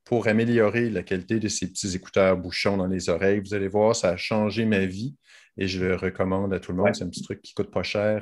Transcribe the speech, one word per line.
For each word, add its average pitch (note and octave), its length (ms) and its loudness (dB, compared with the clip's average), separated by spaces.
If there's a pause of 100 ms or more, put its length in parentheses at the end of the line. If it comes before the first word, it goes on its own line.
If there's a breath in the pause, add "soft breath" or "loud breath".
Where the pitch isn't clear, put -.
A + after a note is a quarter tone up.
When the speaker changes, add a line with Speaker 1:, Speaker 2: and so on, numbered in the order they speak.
Speaker 1:
pour A2+ 220 0
améliorer A2+ 640 4
la F2+ 140 -4
qualité F#2+ 340 -2
de G#2+ 100 -2
ces F#2+ 200 -4
petits F2+ 260 -6
écouteurs F#2+ 420 2
bouchons F2+ 400 -2
dans F#2 120 0
les F#2 200 -4
oreilles. F#2+ 320 2
Vous G2 140 -8
allez G2 140 -2
voir, G#2+ 260 4
ça F#2+ 160 0
a F2 60 0
changé G#2+ 500 -2
ma G2+ 200 2
vie G#2 280 -6 (420)
et G2 120 -2
je F#2+ 160 -2
le F#2 100 2
recommande F#2+ 580 -2
à F2+ 60 -2
tout - 140 -10
le F2+ 60 -2
monde. G2 80 4
Speaker 2:
Ouais. - 80 2
Speaker 1:
C'est - 100 -8
un F2 40 -6
petit - 140 -10
truc - 200 -10
qui - 120 -20
coûte - 160 -4
pas F#2 140 -2
cher G#2+ 360 0